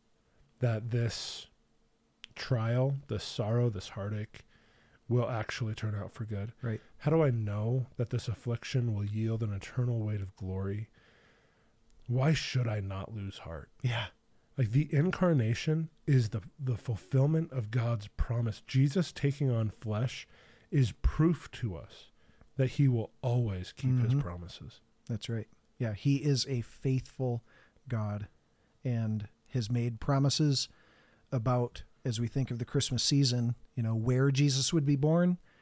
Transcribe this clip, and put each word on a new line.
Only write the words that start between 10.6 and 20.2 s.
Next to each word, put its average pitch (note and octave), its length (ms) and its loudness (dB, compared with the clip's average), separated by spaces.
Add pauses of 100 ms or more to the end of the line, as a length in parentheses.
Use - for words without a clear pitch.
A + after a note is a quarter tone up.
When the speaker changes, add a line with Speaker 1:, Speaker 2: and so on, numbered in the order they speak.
Speaker 1:
Why C3 260 4
should B2+ 340 0
I G#2+ 120 -2
not G2 340 -6
lose G2 260 -8
heart? - 300 -12 (120)
Speaker 2:
Yeah. A2+ 240 -2 (520)
Speaker 1:
Like, A2+ 140 0
the C#3+ 200 2
incarnation D#3 1000 2 (180)
is B2+ 220 4
the, G2+ 120 -6 (180)
the B2+ 180 -2
fulfillment C#3+ 760 0
of A2 180 -4
God's A#2 380 0 (100)
promise. A#2 480 -2
Jesus C#3+ 460 2
taking C#3 400 0
on A2+ 180 0
flesh G#2+ 580 -4 (440)